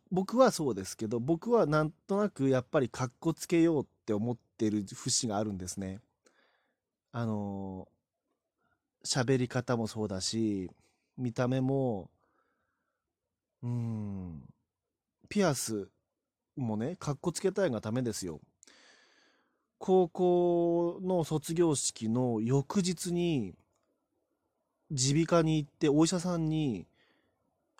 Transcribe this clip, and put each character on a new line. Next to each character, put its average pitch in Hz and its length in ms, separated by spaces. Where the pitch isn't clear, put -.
僕 190 260
は 247 140
そ 151 180
う 107 60
で 95 100
す - 100
け 110 120
ど、 117 120
僕 160 320
は 220 140
な 151 180
ん 151 80
と - 260
な 208 120
く 135 200
や 127 120
っ - 80
ぱ 160 100
り 123 100
か - 160
っ 123 140
こ 160 140
つ - 140
け 170 140
よ 165 200
う - 20
っ - 40
て 110 80
思 113 200
っ 123 40
て 110 120
る 104 240
節 - 340
が 101 100
あ 107 60
る 107 80
ん 98 60
で 90 100
す - 100
ね。 95 220
あ 117 140
の、 98 640
喋 135 340
り 123 100
方 123 280
も 113 120
そ 107 180
う - 20
だ 95 140
し、 101 480
見 123 160
た 127 140
目 131 120
も、 131 500
う 123 60
ん。 104 800
ピ 208 140
ア 160 120
ス 107 340
も 117 220
ね、 135 180
か - 180
っ 139 60
こ 175 120
つ - 100
け 190 100
た 196 140
い 151 60
が 107 100
た 110 100
め 123 120
で 117 100
す - 120
よ。 80 140
高 185 280
校 175 960
の 180 220
卒 156 320
業 165 200
式 - 340
の 120 320
翌 135 360
日 180 340
に、 170 420
耳 143 360
鼻 - 20
科 170 140
に 160 160
行 147 100
っ - 20
て - 200
お 151 160
医 - 20
者 185 120
さ 175 180
ん 165 80
に、 151 420